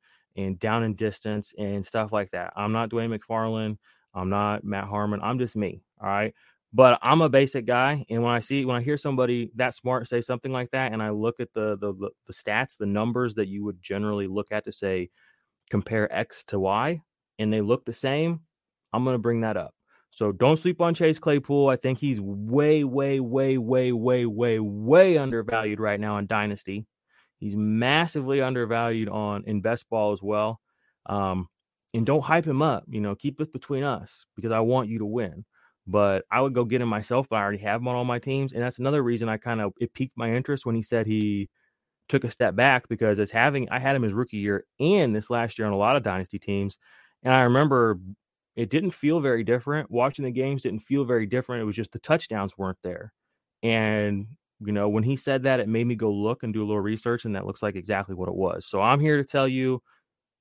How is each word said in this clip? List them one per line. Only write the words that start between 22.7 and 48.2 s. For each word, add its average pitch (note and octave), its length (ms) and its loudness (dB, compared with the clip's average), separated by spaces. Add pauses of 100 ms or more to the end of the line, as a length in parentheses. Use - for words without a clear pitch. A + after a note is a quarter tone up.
way, C#3 360 0
way, C3 380 0
way, B2+ 340 2
way, B2 340 2
way, A2+ 340 0
way A#2+ 580 6
undervalued A2+ 640 -2
right G#2 200 0
now G#2 180 -2
in G2+ 80 -2
Dynasty. G#2 640 -4 (500)
He's G#2 180 -6
massively C3+ 840 0
undervalued A#2 680 0
on, G#2 360 -4
in G#2+ 160 -2
best A2+ 280 -2
ball G#2+ 220 0
as G2 120 -4
well. G#2+ 360 -2 (460)
Um, F#2+ 440 -2 (440)
and A#2 100 0
don't C3+ 200 2
hype D#3+ 220 2
him C#3+ 180 0
up, C3+ 260 0
you A2+ 100 -6
know, G#2 140 -2
keep C#3+ 260 -6
it D#3 140 -6
between C3+ 300 -6
us A#2 420 -8 (100)
because A2 160 -4
I A2 100 2
want A#2+ 280 2
you A2+ 80 -6
to G#2+ 80 -4
win. G#2 400 -6 (400)
But G2+ 460 2
I A2+ 80 4
would C3+ 140 2
go B2 100 2
get A#2+ 180 0
him A#2+ 60 0
myself, A2+ 420 -2
but A2+ 60 -2
I G#2+ 60 0
already G2+ 180 -2
have G#2+ 220 -2
him B2 80 -2
on B2 60 -2
all B2 100 -2
my B2 120 -2
teams. C3+ 360 -4
And A#2 100 -2
that's B2 160 -4
another C#3 240 2
reason A#2 240 0
I A2 100 -2
kinda, A2 320 -4 (120)
it A#2+ 120 -4
piqued C3 220 -4
my A#2 180 -2
interest C3 320 -2
when A2+ 100 0
he A2+ 60 0
said A2+ 240 0
he G#2+ 440 0 (580)
took C3+ 160 2
a A#2 80 -6
step G2 240 0
back, B2+ 320 4
because G#2+ 320 2
as G#2 120 0
having, B2+ 380 2
I B2 100 -4
had C3+ 160 2
him C3 60 0
his G#2+ 120 0
rookie A2+ 240 -4
year G2+ 280 -2 (140)
and D#3 340 4
this G#2+ 160 -4
last A#2 300 -2
year A2 80 0
on G#2 60 0
a F#2+ 40 0
lot A2+ 200 4
of B2 60 0
Dynasty F#2+ 360 -4
teams. G2 380 -4 (440)
And B2+ 120 2
I C3 80 8
remember B2 580 4 (560)